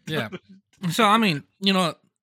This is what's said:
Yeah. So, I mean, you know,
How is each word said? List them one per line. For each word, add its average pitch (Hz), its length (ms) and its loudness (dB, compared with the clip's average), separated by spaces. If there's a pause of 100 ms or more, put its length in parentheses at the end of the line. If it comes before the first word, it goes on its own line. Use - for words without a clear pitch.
Yeah. 143 220 -6 (600)
So, 226 140 0
I 208 120 4
mean, 185 260 0 (160)
you 196 140 0
know, 180 200 0 (300)